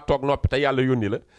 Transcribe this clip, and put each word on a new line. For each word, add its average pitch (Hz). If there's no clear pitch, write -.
toog 139
noppi 139
te 131
Yàlla 135
yónni 127
la. 117